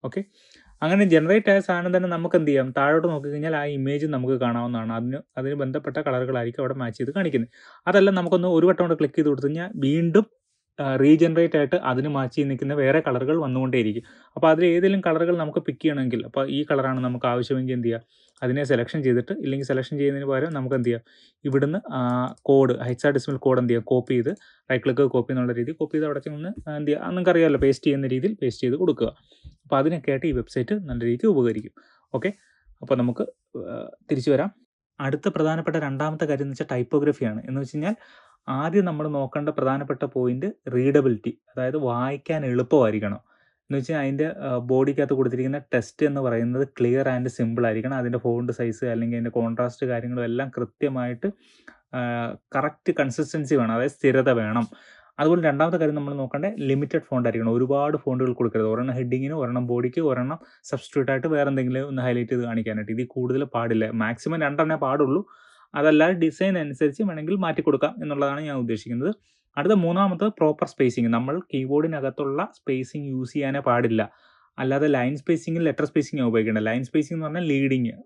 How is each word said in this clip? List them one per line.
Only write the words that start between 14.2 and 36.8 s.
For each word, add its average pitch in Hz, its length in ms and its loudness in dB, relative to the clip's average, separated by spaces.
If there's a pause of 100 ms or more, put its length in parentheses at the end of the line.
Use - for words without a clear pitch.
അപ്പോൾ 156 160 2
അതിൽ 160 140 4
ഏതെങ്കിലും 185 420 4
കളറുകൾ 170 300 2
നമുക്ക് 151 300 -2
പിക്ക് 135 140 -8
ചെയ്യണമെങ്കിൽ, 131 440 0
അപ്പോൾ - 220 -2
ഈ 139 160 -2
കളറാണ് 131 360 0
നമുക്ക് 127 280 -2
ആവശ്യമെങ്കിൽ 127 500 -2
എന്ത് 117 100 -2
ചെയ്യാം? 117 140 -2 (400)
അതിനെ 135 220 0
സെലക്ഷൻ 127 400 0
ചെയ്തിട്ട്, 123 300 2 (100)
ഇല്ലെങ്കിൽ 139 260 -4
സെലക്ഷൻ 135 280 -2
ചെയ്യുന്നതിന് 139 320 -2
പകരം 139 240 0
നമുക്ക് 135 220 -2
എന്ത് 120 120 0
ചെയ്യാം? 117 160 -2 (420)
ഇവിടുന്ന്, 139 340 0 (140)
ആ, 131 80 -2 (400)
കോഡ്, 135 320 6 (140)
hexadecimal 139 500 0
കോഡ് 131 240 2
എന്ത് 120 100 2
ചെയ്യാം? 117 200 2
കോപ്പി 127 220 2
ചെയ്ത്, 120 180 0 (380)
റൈറ്റ് 127 160 0
ക്ലിക്ക് 135 200 4 (100)
കോപ്പി 123 180 0
എന്നുള്ള 123 200 0
രീതിയിൽ 120 280 -6
കോപ്പി 156 140 -4
ചെയ്ത് 156 140 0
അവിടെ 143 160 -4
ചെന്ന്, 156 260 -10 (160)
ആ, 151 100 -8
എന്ത് 147 140 -2
ചെയ്യുക? - 140 -2
ആ, - 20 -6
നിങ്ങൾക്കറിയാമല്ലോ, 165 580 4
പേസ്റ്റ് 135 220 2
ചെയ്യുന്ന 139 200 0
രീതിയിൽ 131 340 -2
പേസ്റ്റ് 127 220 -2
ചെയ്ത് 127 120 0
കൊടുക്കുക. 156 340 0 (540)
അപ്പോൾ 143 160 0
അതിനൊക്കെ 147 320 0
ആയിട്ട് 135 160 -2
ഈ 147 120 -2
വെബ്സൈറ്റ് 123 360 -4 (140)
നല്ല 120 160 -4
രീതിക്ക് 120 220 0
ഉപകരിക്കും. 120 460 2 (400)
ഓക്കെ, 185 180 -2 (500)
അപ്പോൾ - 140 2
നമുക്ക്, 123 300 0 (320)
ആ, 117 180 -10 (360)
തിരിച്ചു 135 200 0
വരാം. 147 200 2 (480)
അടുത്ത 139 280 -2
പ്രധാനപ്പെട്ട 160 500 0
രണ്ടാമത്തെ 151 480 -2
കാര്യം 143 200 -2
എന്ന് 139 80 -6
വെച്ചാൽ 131 180 -8
ടൈപ്പോഗ്രഫിയാണ്. 127 760 0